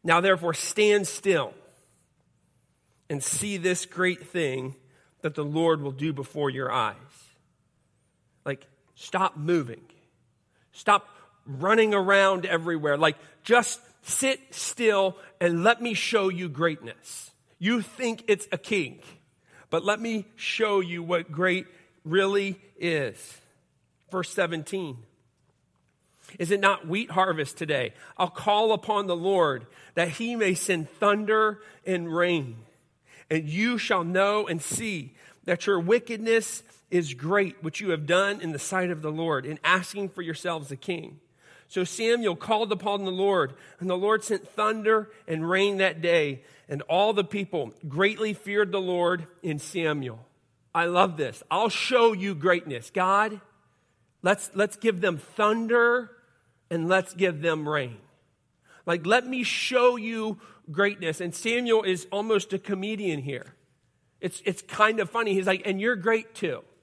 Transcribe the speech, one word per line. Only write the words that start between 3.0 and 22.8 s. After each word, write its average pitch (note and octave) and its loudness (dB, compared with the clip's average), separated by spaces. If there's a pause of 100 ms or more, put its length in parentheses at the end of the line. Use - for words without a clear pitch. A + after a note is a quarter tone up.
and C#3+ -6
see G3+ -2
this F3 -2
great F3+ -2
thing C3 -4 (460)
that D#3 -4
the D3+ -4
Lord D#3+ 2
will C#3 -6
do C#3+ -4
before C#3+ -4
your B2+ -4
eyes." A2 -2 (1500)
Like, - -8 (300)
stop F#3 -2
moving. D3+ -2 (840)
Stop - 2 (380)
running G#3 4
around G3 4
everywhere. D#3+ 0
Like, D#3 4 (260)
just A#3 2 (220)
sit - -2
still G3 2 (200)
and F3 2
let A#3 4
me A#3 -2
show G3 0
you F3+ -6
greatness. C#3+ -6 (300)
You A3 2
think A3+ -6
it's G#3 2
a F3+ -4
king, F#3 -4 (680)
but E3 -2
let G#3+ 0
me A3 -4 (100)
show G#3 0
you F3 -6
what E3+ -2
great F3+ 0 (380)
really G3 0 (180)
is. D3 -4 (760)